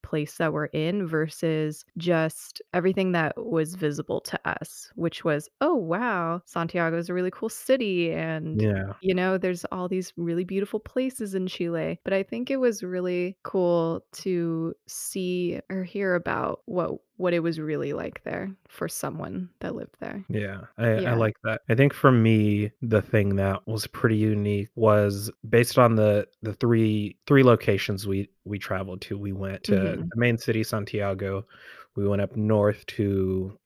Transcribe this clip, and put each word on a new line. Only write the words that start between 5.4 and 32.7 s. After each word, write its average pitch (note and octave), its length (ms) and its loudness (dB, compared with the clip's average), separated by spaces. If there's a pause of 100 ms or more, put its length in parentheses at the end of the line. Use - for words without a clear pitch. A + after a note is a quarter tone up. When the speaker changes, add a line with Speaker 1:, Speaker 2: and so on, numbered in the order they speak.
Speaker 1:
"Oh, E4 140 2
wow, F3+ 720 -2
Santiago E3 520 -2
is E3+ 120 -4
a F3+ 40 -2
really F3+ 160 0
cool - 200 -6
city, F#3+ 640 0
and, D#3+ 500 -2
Speaker 2:
Yeah. G2 380 0
Speaker 1:
you F#3 140 0
know, F#3 240 2
there's F3+ 280 -2
all F3+ 220 -6
these F#3 280 -4
really E3+ 280 -2
beautiful G3 360 -4
places B3+ 540 -6
in F#3 120 -2
Chile," E3+ 580 -4
but F#3+ 80 -2
I G3 100 2
think A#3 280 -6
it C4+ 60 0
was A#3+ 260 0
really F3+ 640 -4
cool E3+ 680 2
to E3 600 -2 (120)
see F3+ 720 -4 (120)
or F#3+ 140 -4
hear F#3 300 -2
about - 520 -2
what E3+ 320 -2 (180)
what F3+ 180 0
it E3+ 60 2
was D#3+ 200 -2
really C#3+ 320 -4
like - 320 -8
there F#3+ 300 -6 (140)
for - 200 -8
someone - 600 -8 (100)
that - 140 -6
lived - 260 -12
there. - 280 -10
Speaker 2:
Yeah, G2+ 340 -6 (160)
I, A#2 80 0 (160)
I B2 100 0
Speaker 1:
Yeah. - 20 2
Speaker 2:
like A2+ 300 2
that. A2 240 -4
I A#2 60 4
think C#3 180 6
for - 180 6
me, G#2+ 680 4
the A2 220 2
thing G2 340 2
that G2 300 0
was A2 200 -6
pretty A2 300 2
unique G#2 580 0
was G#2 560 4 (180)
based A#2+ 300 4
on A#2 180 8
the, G#2 300 4 (160)
the G#2 120 -6
three, A2 720 2
three C#3 160 8
locations G#2 640 4
we, G2 240 -2 (140)
we G2+ 140 -6
traveled F#2+ 440 -6
to. G2+ 160 -8
We G2+ 140 -6
went F#2+ 320 -6
to G#2 140 2
Speaker 1:
Mm-hmm. F#2 320 -2
Speaker 2:
the - 60 -6
main A#2 220 2
city, A2 260 -2
Santiago. G2 840 -4 (480)
We G2+ 140 0
went G2+ 140 2
up G2 140 -4
north G#2+ 500 2